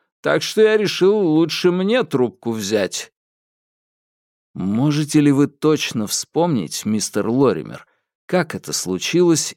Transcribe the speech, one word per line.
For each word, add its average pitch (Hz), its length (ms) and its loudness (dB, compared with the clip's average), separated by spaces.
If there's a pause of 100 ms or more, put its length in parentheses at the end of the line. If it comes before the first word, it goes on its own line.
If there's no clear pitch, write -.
(220)
так 147 200 0
что - 200 0
я 214 160 4
решил, 196 400 2
лучше 165 540 2
мне 196 320 0
трубку 120 480 -2
взять». 104 640 -4 (1400)
«Можете 143 680 0
ли 143 100 4
вы 139 160 2
точно 139 600 -2
вспомнить, 139 760 -4
мистер 107 420 -2
Лоример, 107 580 0 (400)
как - 300 -2
это - 180 -10
случилось 175 840 0